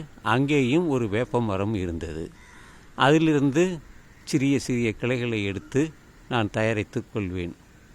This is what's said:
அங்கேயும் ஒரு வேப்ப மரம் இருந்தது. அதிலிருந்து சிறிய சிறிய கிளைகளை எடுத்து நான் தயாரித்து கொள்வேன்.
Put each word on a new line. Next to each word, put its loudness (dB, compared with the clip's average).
அங்கேயும் 2
ஒரு 0
வேப்ப 0
மரம் 0
இருந்தது. -4
அதிலிருந்து 4
சிறிய 2
சிறிய 0
கிளைகளை -2
எடுத்து -2
நான் 0
தயாரித்து -2
கொள்வேன். -6